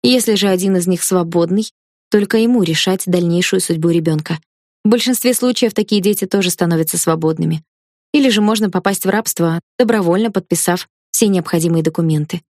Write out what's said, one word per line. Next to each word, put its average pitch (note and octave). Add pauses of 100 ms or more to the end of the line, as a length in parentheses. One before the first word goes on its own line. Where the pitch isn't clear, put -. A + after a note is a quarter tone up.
Если B3
же G3+
один F#3+
из F3
них F3+
свободный, F3 (400)
только G#3
ему A#3
решать F3+
дальнейшую F3
судьбу E3
ребенка. D#3+ (460)
В G#3+
большинстве B3
случаев B3
такие G#3
дети G3+
тоже F#3+
становятся E3
свободными. D#3+ (500)
Или C#4
же G#3+
можно G#3+
попасть F#3+
в F#3+
рабство, E3+ (180)
добровольно G#3+
подписав F3+ (220)
все -
необходимые E3
документы. D#3+ (100)